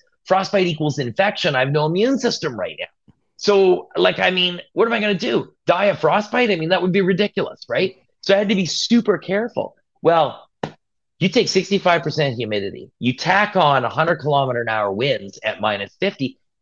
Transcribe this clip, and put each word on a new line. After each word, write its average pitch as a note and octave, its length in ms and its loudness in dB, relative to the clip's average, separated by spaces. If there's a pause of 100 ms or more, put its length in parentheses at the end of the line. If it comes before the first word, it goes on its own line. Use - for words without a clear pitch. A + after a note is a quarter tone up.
(240)
frostbite F#3+ 420 0
equals D3+ 320 -4
infection. D#3+ 580 -2
I B2+ 40 2
have C3+ 100 0
no D3+ 160 0
immune G#3+ 320 0
system D3+ 420 -4
right E2 180 -8
now. - 340 -16 (240)
So, G3 600 2
like, F3+ 220 2
I F#3 140 2
mean, F3+ 280 -2 (120)
what A3+ 160 0
am A#3 40 -4
I A#3 60 0
gonna G#3 160 0
do? G3+ 400 -4 (120)
Die F3+ 180 2
of F#3+ 160 2
frostbite? G#3 500 2
I F#3 60 0
mean, D#3+ 140 -2
that F3+ 120 2
would F3+ 100 0
be G3 100 4
ridiculous, F#3+ 680 0
right? C#3+ 280 -2 (240)
So G3 140 2
I G3 40 6
had G#3 100 0
to G#3+ 80 2
be F#3 100 0
super G#3+ 500 2
careful. - 600 -6 (240)
Well, D#3+ 480 2 (720)
you F3+ 100 2
take F#3 200 2
sixty-five F3+ 540 2
percent D3+ 340 -2
humidity, G#2 540 -6 (100)
you B2 160 -2
tack G#3 400 0
on C#3+ 280 4
a A2+ 40 -2
hundred D#3 280 0
kilometer C3 460 -2
an A#2 60 -8
hour G#2+ 240 -2
winds G#2 500 -4
at G#2 180 -6
minus G2+ 380 -4
fifty, F3+ 400 -4 (240)